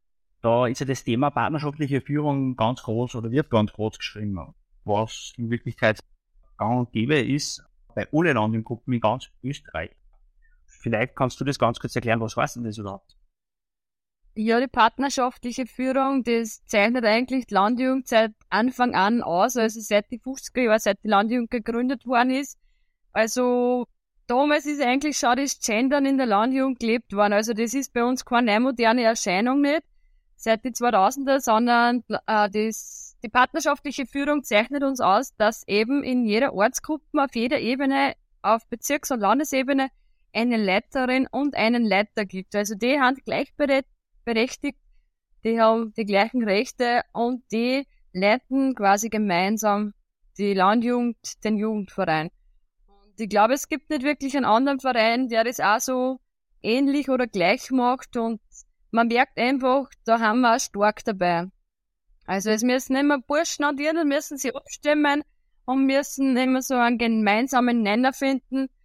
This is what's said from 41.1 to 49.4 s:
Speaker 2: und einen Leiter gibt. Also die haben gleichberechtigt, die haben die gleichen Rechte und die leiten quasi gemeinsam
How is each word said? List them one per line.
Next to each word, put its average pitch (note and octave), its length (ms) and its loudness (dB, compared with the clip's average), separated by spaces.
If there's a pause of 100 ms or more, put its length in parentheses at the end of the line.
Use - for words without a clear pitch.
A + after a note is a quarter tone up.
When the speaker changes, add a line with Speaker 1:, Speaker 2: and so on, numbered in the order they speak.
Speaker 2:
und C#4 240 -2
einen A#3 300 0
Leiter G#3 420 0
gibt. F#3+ 280 -12
Also G#3 200 -4
die B3 260 0
haben C4 240 2
gleichberechtigt, - 1500 -4 (680)
die A3+ 160 0
haben A3+ 340 2
die A3+ 100 -4
gleichen G#3 400 0
Rechte A#3+ 580 0 (100)
und A#3+ 400 -4
die B3+ 340 0 (260)
leiten B3+ 600 0
quasi G3+ 340 2
gemeinsam G#3 840 0 (420)